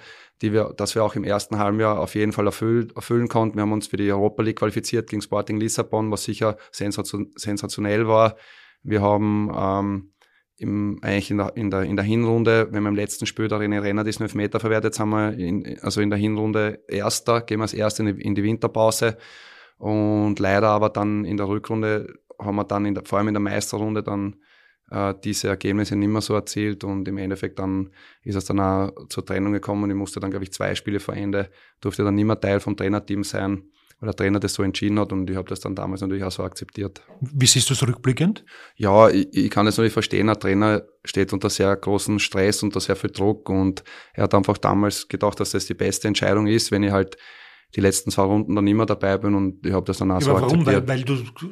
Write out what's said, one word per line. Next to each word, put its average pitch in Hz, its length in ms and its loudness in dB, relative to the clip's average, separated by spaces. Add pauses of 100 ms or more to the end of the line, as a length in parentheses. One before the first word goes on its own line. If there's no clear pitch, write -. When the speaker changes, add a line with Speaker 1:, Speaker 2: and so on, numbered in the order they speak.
(420)
Speaker 1:
die 107 120 0
wir, 107 220 0
dass - 200 -4
wir 110 80 4
auch 104 120 0
im 104 80 -4
ersten 101 360 -2
Halbjahr 107 400 2
auf - 160 -4
jeden 107 160 0
Fall 104 160 0
erfüllt, 113 480 0
erfüllen 120 320 0
konnten. 110 300 0
Wir 107 40 0
haben 107 120 0
uns 104 140 -2
für 95 100 -4
die 101 140 0
Europa 104 300 0
League 110 160 -2
qualifiziert 107 520 -2
gegen 104 120 -4
Sporting 104 360 -4
Lissabon, 110 540 -2
was 98 120 -4
sicher 107 340 -2 (140)
sensation-, 101 640 -6
sensationell 104 720 -2
war. 110 280 6 (480)
Wir 101 180 0
haben, 104 540 2
ähm, 98 580 -2 (440)
im, 104 440 -4
eigentlich 101 300 -2
in 104 60 0
der, 101 180 -2
in 107 160 -2
der, 95 120 0
in 95 120 -2
der 98 100 0
Hinrunde, 113 680 4
wenn 104 120 -2
wir 107 60 0
im 104 60 0
letzten 104 300 -4
Spiel 110 220 -4
der 107 120 -2
René 104 220 -2
Renner 104 220 0
diesen 107 200 -4
Elfmeter 104 360 -2
verwertet, 110 340 0
sind 107 160 -2
wir 107 240 2
in, 90 480 -4
also 104 200 -2
in 104 80 2
der 101 100 0
Hinrunde 107 680 0
Erster, 113 540 0
gehen 110 180 -4
wir 110 40 -2
als 104 100 -4
Erster 107 320 0
in 101 100 0
die, - 60 -12
in 101 140 -2
die 101 80 0
Winterpause. 110 760 2 (600)
Und 107 640 2
leider 101 300 4
aber 104 200 4
dann 104 360 -2
in 104 120 -2
der 101 100 -2
Rückrunde 107 680 -2 (260)
haben 101 160 -4
wir 101 80 0
dann 101 220 0
in 101 100 0
der, - 100 -8
vor 98 140 0
allem 107 100 2
in 104 60 0
der 101 60 0
Meisterrunde 104 640 -2
dann, 101 320 -4 (560)
äh, 98 320 -2
diese 101 240 -4
Ergebnisse 98 480 0
nicht 101 140 2
mehr 107 120 0
so 107 140 0
erzielt 104 480 -4
und 98 240 -4
im 98 100 -6
Endeffekt 98 400 -6
dann 95 320 -2 (340)
ist 101 120 -4
es 95 100 -2
dann 98 140 0
auch 95 320 0 (180)
zur 95 160 -8
Trennung 104 280 -2
gekommen 101 320 -4
und 101 40 -2
ich 98 60 -2
musste 98 240 -8
dann, 95 100 -6
glaub 98 140 -6
ich, 95 80 -12
zwei 98 240 -4
Spiele 101 240 -4
vor - 160 -8
Ende, 101 340 -4 (300)
durfte 98 240 -4
dann 101 120 2
nicht 104 100 4
mehr 110 140 0
Teil 101 200 2
vom 104 160 -4
Trainerteam 101 480 -2
sein, 98 400 -4 (360)
weil 113 80 -8
der 101 80 -4
Trainer 101 240 2
das 98 140 -2
so 101 100 -2
entschieden 104 360 0
hat 101 140 -2
und 92 160 -4
ich 95 80 -4
hab 92 100 -8
das 95 140 -8
dann 98 140 -6
damals 95 260 -6
natürlich 98 240 -4
auch 92 60 -6
so 95 120 -6
akzeptiert. - 580 -10 (200)
Speaker 2:
Wie 131 240 0
siehst 120 240 4
du's 131 180 0
rückblickend? 131 560 0 (320)
Speaker 1:
Ja, 104 340 8
ich, 98 220 2
ich - 180 2
kann 104 160 2
das 107 120 2
natürlich 113 160 4
verstehen, 104 360 2
ein 107 100 0
Trainer 101 440 2 (220)
steht 98 260 0
unter 101 180 0
sehr 98 260 2
großem 101 440 0
Stress, 98 420 2
unter 101 200 -2
sehr 95 160 0
viel 104 140 -4
Druck 104 380 0
und 95 340 0 (300)
er 104 120 0
hat 95 100 4
einfach 101 220 4
damals 101 500 2
gedacht, 101 320 -2
dass 101 120 -4
das 101 140 -2
die - 80 -6
beste 98 360 -2
Entscheidung 101 380 2
ist, 113 240 2
wenn 101 120 2
ich 101 80 2
halt 98 260 0 (580)
die 101 60 0
letzten 98 300 2
zwei 98 120 2
Runden 101 320 2
dann 101 100 2
nicht 101 100 4
mehr 113 100 2
dabei 98 320 0
bin 101 160 0
und 95 320 -2
ich 95 80 0
hab 92 120 0
das 95 140 -2
dann 95 120 2
auch 92 40 2
Speaker 2:
Ja, 90 60 2
Speaker 1:
so 135 100 4
Speaker 2:
aber 92 100 4
warum? 156 180 4
Speaker 1:
akzeptiert. 123 280 2
Speaker 2:
Weil, 131 100 0
weil 127 60 -4
du 135 140 -2 (340)